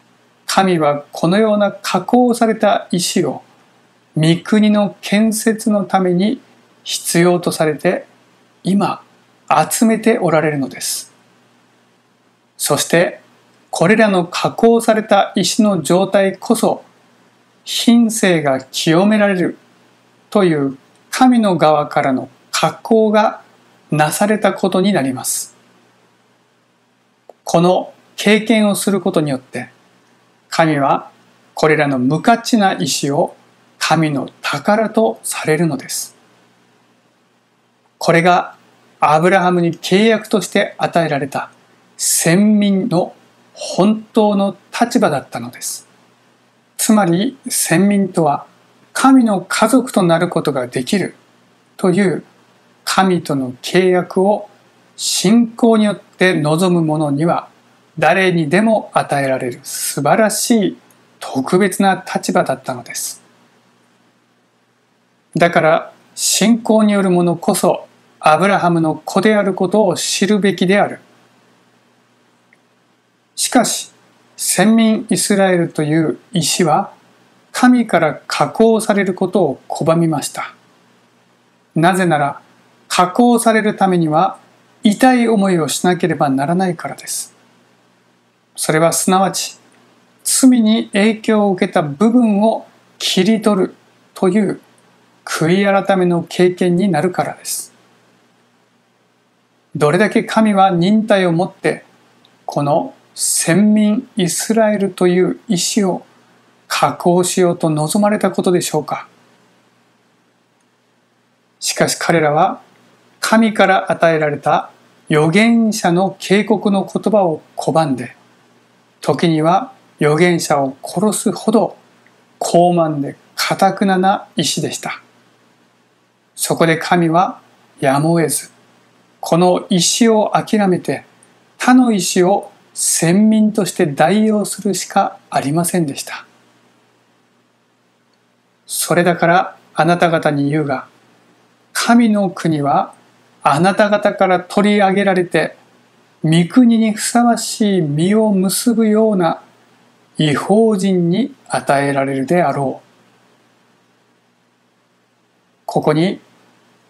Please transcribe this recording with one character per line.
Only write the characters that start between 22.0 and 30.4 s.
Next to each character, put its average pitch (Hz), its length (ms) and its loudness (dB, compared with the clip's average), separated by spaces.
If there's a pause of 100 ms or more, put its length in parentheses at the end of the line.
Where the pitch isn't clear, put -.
ら 139 100 0
の 123 160 -4 (220)
加 156 220 -2
工 220 380 0
が 214 320 0 (480)
な 151 200 0
さ 208 160 -2
れ 208 120 0
た 196 160 0
こ 196 160 -4
と 185 100 0
に 196 120 2
な 156 100 0
り 131 100 -4
ま 123 120 -10
す。 - 300 -8 (1900)
こ - 160 0
の 180 320 0 (240)
経 208 240 2
験 214 280 2
を 196 60 0
す 196 160 -4
る 190 100 0
こ 180 120 -2
と 175 80 0
に 147 100 -2
よ 131 60 -2
っ 131 40 -10
て、 - 300 -14 (800)